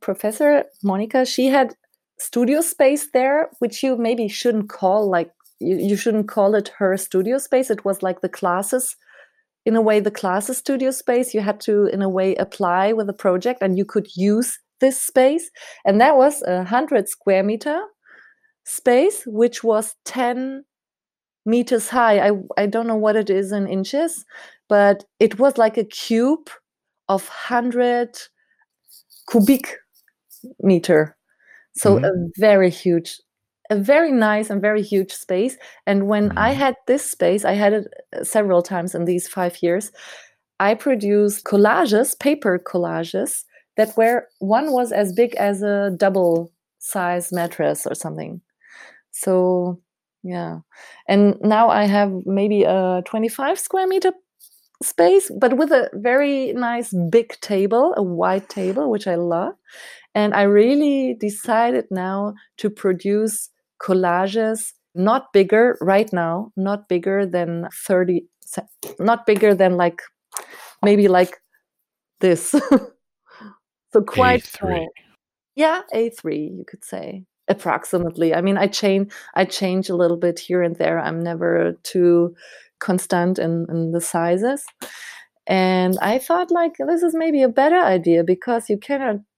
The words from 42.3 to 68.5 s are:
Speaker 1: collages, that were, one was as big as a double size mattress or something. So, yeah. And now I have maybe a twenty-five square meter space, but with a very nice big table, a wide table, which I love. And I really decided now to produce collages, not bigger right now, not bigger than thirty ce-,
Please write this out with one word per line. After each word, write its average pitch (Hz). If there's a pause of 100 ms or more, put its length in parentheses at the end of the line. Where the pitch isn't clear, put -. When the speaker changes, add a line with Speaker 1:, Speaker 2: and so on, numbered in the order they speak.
Speaker 1:
collages, 170 (320)
that 220
were, 226 (100)
one 233
was 247
as 202
big 233
as 202
a 202
double 175 (260)
size 175
mattress 165
or -
something. 160 (680)
So, 180 (420)
yeah. 170 (480)
And 202
now 214
I 208
have 202 (120)
maybe 202
a 185
twenty-five 254
square 381
meter 381 (680)
space, 370
but 247
with 294
a 254
very 262
nice 240 (180)
big 226
table, 214
a 208
wide 185
table, 202
which 208
I 180
love. 175 (600)
And 208
I 202
really 262
decided 226
now 190 (240)
to 208
produce 208 (300)
collages, 196 (220)
not 220
bigger 214
right 196
now, 175
not 202
bigger 190
than 170 (180)
thirty 180 (180)
ce-, - (300)